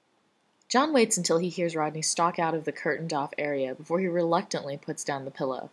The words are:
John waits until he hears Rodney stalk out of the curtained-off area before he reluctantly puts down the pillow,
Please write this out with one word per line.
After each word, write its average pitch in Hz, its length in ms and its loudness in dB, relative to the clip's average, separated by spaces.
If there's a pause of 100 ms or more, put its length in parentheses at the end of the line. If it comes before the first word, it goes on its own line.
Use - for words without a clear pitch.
(680)
John 277 220 4
waits 226 240 4
until 175 220 2
he 175 100 2
hears 170 300 -2
Rodney 151 240 -2
stalk 170 380 2
out 165 140 2
of 160 120 -2
the 147 80 -4
curtained-off 151 640 -2
area 139 360 -2
before 151 260 -2
he 190 80 0
reluctantly 170 680 0
puts - 280 -8
down 139 180 -4
the 135 80 -8
pillow, 131 420 -4